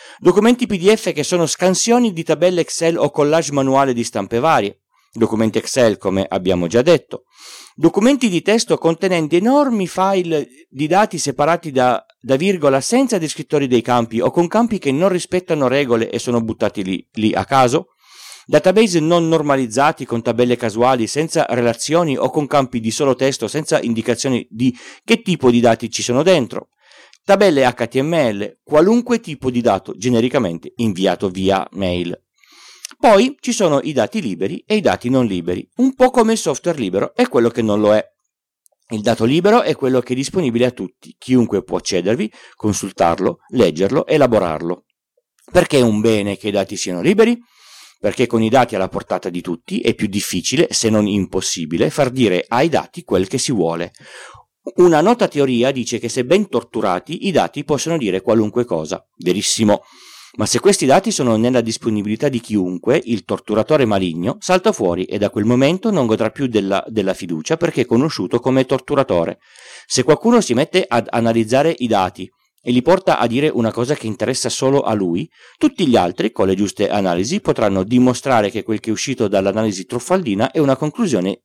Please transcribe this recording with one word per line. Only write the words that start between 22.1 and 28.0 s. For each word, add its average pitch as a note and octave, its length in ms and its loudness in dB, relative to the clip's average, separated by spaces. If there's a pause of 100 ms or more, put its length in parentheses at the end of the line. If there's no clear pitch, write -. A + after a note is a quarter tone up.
o - 120 0
con D3+ 160 -2
campi C3 360 -2
di A2 100 -4
solo C#3 240 0
testo, C3 320 -2
senza D3+ 320 -2
indicazioni A#2 720 -2
di A#2+ 260 -2 (300)
che A#3 160 2
tipo E3 280 0
di A#2+ 120 4
dati A2+ 280 2
ci - 140 -8
sono B2+ 200 0
dentro. D#3+ 440 0 (560)
Tabelle G3 420 4
H A#2+ 220 0
T C3 140 -2